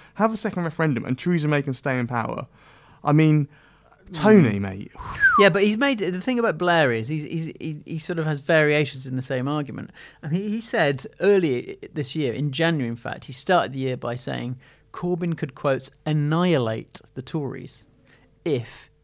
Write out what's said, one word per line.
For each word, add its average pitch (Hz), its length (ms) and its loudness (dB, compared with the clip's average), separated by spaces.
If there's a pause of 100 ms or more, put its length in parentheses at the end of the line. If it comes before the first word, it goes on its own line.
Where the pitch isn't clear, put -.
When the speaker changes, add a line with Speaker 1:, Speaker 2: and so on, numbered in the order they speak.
(140)
Speaker 1:
have 220 180 0
a 220 60 -6
second 190 260 -4
referendum, 156 400 0
and 127 160 -4
Theresa 165 300 0
May 147 120 2
can 139 120 -4
stay 127 260 -4
in 120 80 -2
power. 117 400 -4 (560)
I 147 80 2
mean, 151 380 4 (640)
Tony, 160 480 6
Speaker 2:
Mm. - 20 -2
Speaker 1:
mate. 98 300 -8 (480)
Speaker 2:
Yeah, 202 100 10
but 190 140 4
he's 208 140 4
made, 277 200 2
the 185 240 -2
thing 247 160 0
about 220 200 0
Blair 165 340 4
is 113 160 -2
he's, 151 160 -4
he's, 160 220 -6 (140)
he, 151 260 -8
he 160 140 -8
sort 165 200 -6
of 156 60 -2
has 151 160 -2
variations 147 680 2
in 131 80 -6
the 127 60 -2
same 131 260 -4
argument. 143 440 -6 (300)
And 151 120 -6
he, 202 160 -2
he 214 120 -4
said 143 440 0 (160)
earlier 175 540 2 (180)
this 147 200 -6
year, 143 200 -2
in 143 180 -2
January, 151 380 0
in 117 80 -8
fact, - 280 -10
he 131 80 -14
started 131 380 0
the 135 80 -8
year 131 180 -2
by 120 180 -6
saying 123 440 -8 (320)
Corbyn 170 460 -4
could, 135 180 -8
quote, 135 340 -2 (160)
"annihilate 151 920 0 (140)
the 135 80 -10
Tories" - 640 -10 (600)
if 127 440 -4 (140)